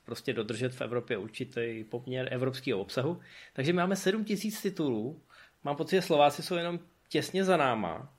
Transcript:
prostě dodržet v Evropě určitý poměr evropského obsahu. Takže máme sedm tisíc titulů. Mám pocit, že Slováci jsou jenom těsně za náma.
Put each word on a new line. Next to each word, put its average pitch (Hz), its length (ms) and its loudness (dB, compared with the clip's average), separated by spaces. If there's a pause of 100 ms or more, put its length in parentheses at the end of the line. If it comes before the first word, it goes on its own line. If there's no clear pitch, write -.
prostě - 280 -4
dodržet 117 420 -2
v - 60 -6
Evropě 120 360 -2
určitý 113 640 -6
poměr 127 480 -6
evropského 127 480 -2
obsahu. 135 400 -2 (340)
Takže 143 200 0
máme 180 220 2
sedm 196 300 0
tisíc 208 360 -4
titulů. 147 600 -2 (420)
Mám 143 120 -2
pocit, 160 200 0
že 185 60 6
Slováci 147 420 6
jsou 180 120 -2
jenom 170 240 -2 (300)
těsně 160 340 0
za 185 140 6
náma. 117 600 0